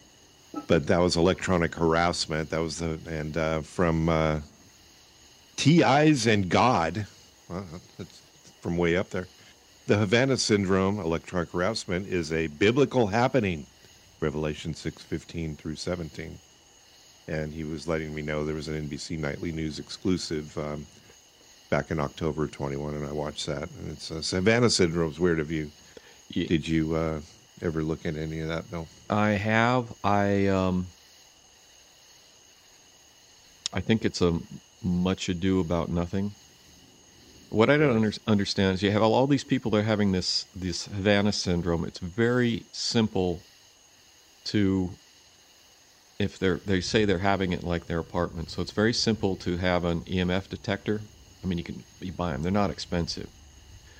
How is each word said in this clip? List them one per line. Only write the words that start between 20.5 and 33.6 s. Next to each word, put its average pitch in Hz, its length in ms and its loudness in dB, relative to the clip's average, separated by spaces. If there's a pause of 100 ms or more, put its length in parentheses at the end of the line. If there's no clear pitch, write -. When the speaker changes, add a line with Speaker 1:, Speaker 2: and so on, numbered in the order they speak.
Speaker 1:
um, 76 260 -6 (840)
back 73 200 -2
in 82 80 -2
October 76 460 -2
of 73 60 -4
twenty-one, 73 420 -6
and 76 140 -6
I 71 60 -10
watched 76 340 -6
that. 76 320 -6
And 87 140 -10
it's, - 180 -12
uh, 80 100 -8
Savannah 110 480 4
Syndrome's 82 500 2
weird. 85 200 4
Have 78 120 -2
you, 78 200 -4 (580)
Speaker 2:
Ye- - 180 -2
Speaker 1:
did 78 220 0
you, 80 260 2
uh, 80 260 0 (420)
ever 80 200 -2
look 78 220 -4
at 82 120 -4
any 78 240 -6
of 80 80 -6
that, 82 220 -6
Bill? 82 180 -10 (200)
Speaker 2:
I 104 220 2
have. 113 640 0 (100)
I, 101 440 2
um, 92 400 0 (2750)